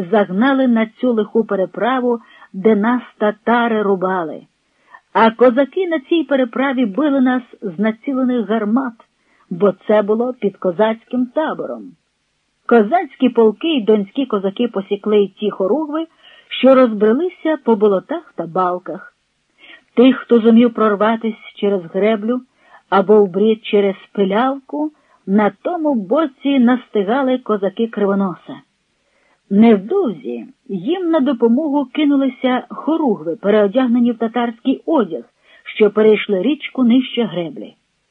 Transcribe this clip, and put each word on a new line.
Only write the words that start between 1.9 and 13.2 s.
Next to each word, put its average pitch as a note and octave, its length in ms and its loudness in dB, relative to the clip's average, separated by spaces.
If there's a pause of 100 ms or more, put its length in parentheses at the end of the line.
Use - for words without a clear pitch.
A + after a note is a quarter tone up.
де G#3 220 2
нас A#3 260 0 (160)
татари A3+ 640 -2
рубали. F#3 600 -4 (720)
А A3+ 180 4
козаки C4+ 560 2
на D#4+ 120 -2
цій E4 240 -2
переправі C4 640 -2
били C#4 360 0
нас B3+ 220 0 (180)
з E3 180 -8
націлених A#3+ 720 -2
гармат, A3+ 440 -2 (560)
бо F#3 240 0 (140)
це G#3+ 140 4
було A3+ 320 -2
під G3 240 -4
козацьким A3 680 -2
табором. A#3 640 -6 (760)
Козацькі B3+ 640 2